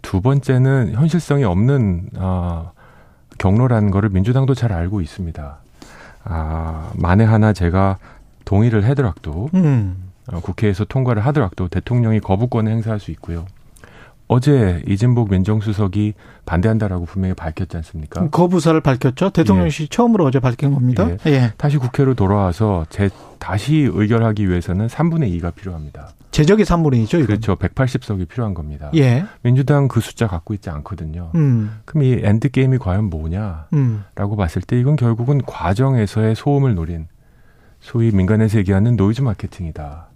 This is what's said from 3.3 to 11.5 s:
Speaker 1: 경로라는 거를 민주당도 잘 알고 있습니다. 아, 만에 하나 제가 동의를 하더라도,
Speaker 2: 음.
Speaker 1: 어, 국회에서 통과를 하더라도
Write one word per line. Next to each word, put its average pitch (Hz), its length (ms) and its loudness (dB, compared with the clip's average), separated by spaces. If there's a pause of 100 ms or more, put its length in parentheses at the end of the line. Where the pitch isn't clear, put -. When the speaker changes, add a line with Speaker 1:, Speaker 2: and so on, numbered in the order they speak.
Speaker 1:
경로라는 110 520 2
거를 101 180 0
민주당도 123 460 2
잘 117 180 -2
알고 90 280 -2
있습니다. 78 580 -8 (640)
아, 80 720 -6
만에 92 300 4
하나 107 280 6
제가 95 460 2 (460)
동의를 107 460 4
하더라도, 110 640 -2
Speaker 2:
음. 104 560 0 (200)
Speaker 1:
어, 87 80 -8
국회에서 98 460 -2
통과를 123 420 0
하더라도 120 400 0